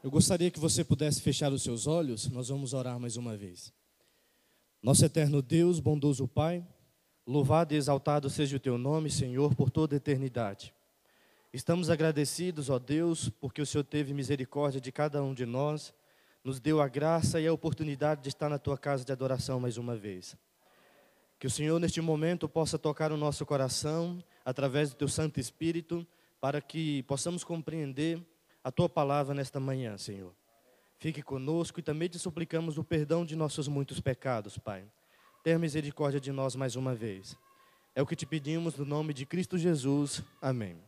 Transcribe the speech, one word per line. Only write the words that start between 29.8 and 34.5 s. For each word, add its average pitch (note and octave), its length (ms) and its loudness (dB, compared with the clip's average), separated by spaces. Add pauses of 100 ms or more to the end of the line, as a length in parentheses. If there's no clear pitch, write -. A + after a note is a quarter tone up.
Senhor. F#2+ 340 -10 (680)
Fique D3 240 -6
conosco D3+ 560 -2
e - 20 -10
também D#3 260 -2
te E3+ 120 -8
suplicamos E3 580 -4
o D#3+ 60 -2
perdão E3 420 2
de D#3 100 -8
nossos D3+ 320 -2
muitos C#3 320 -2
pecados, B2 560 -2